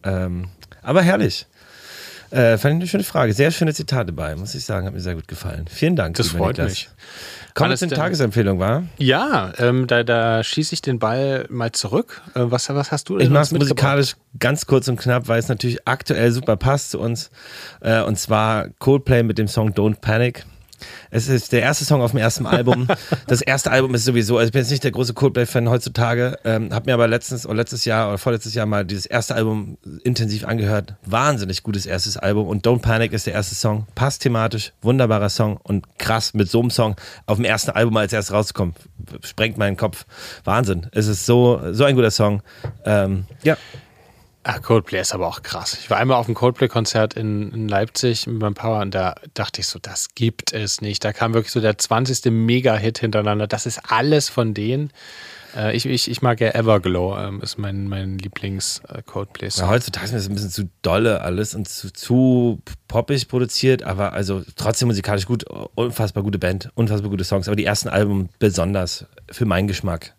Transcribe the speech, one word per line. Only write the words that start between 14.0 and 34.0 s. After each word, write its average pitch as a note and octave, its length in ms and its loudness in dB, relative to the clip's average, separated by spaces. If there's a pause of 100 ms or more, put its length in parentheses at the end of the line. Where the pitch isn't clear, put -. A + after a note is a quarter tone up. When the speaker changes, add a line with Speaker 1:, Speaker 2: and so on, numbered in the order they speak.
Speaker 1:
ganz C3+ 260 0
kurz C3 220 2
und B2 100 0
knapp, B2 300 0
weil A#2 120 2
es A#2 100 -2
natürlich A#2+ 380 -2
aktuell A#2+ 440 2
super A#2+ 240 0
passt C3+ 360 0
zu - 80 -6
uns. A#2 300 -4 (520)
Äh, A2+ 200 2
und G#2+ 160 0
zwar A2 520 0 (100)
Coldplay C3 420 4
mit A2 160 0
dem G#2+ 120 0
Song G#2+ 240 0
Don't G#2 260 2
Panic. A#2+ 460 0 (680)
Es A#2 160 0
ist B2+ 240 0
der A#2+ 100 4
erste C#3+ 240 0
Song C#3+ 160 4
auf A#2 100 2
dem B2 80 0
ersten A#2 260 2
Album. B2 460 4
Speaker 2:
<laughs> E3 60 2 (300)
Speaker 1:
Das B2 140 4
erste C3+ 300 0
Album C3 240 4
ist A2+ 100 0
sowieso, A#2+ 320 4
also A#2 100 4
ich A2 40 0
bin C3 100 2
jetzt A#2 100 -2
nicht C#3 120 0
der B2 80 0
große A#2 220 -2
Coldplay-Fan A#2+ 560 2
heutzutage, A#2+ 760 0
ähm, A2+ 300 0
hab A#2 120 -2
mir C3 80 2
aber A#2 140 6
letztens A#2+ 380 -2
oder G#2+ 100 -4
letztes A#2 300 -2
Jahr A2 240 0
oder G2+ 80 -2
vorletztes A2+ 360 -2
Jahr A2+ 120 -2
mal G#2 200 0
dieses F#2+ 200 -6
erste A#2+ 300 -2
Album A2 420 -2 (260)
intensiv A2 420 -2
angehört. G#2 500 -2 (100)
Wahnsinnig G#2+ 580 0
gutes G2+ 220 -4
erstes F#2+ 320 -4
Album G#2 300 0
und G2 200 -2
Don't A#2+ 140 4
Panic A2+ 320 2
ist G#2+ 140 -4
der E2 60 -4
erste G#2 220 -4
Song. G#2+ 400 -2
Passt C3+ 280 -2